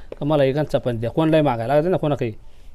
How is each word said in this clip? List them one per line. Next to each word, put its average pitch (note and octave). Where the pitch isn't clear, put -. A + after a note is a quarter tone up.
का D3+
मला C#3+
एखाद C#3
चपाती C3
द्या." A2+
कोणालाही D#3+
मागायला B2
लागते D3+
ना, F#3
कोणा D3
काही, A#2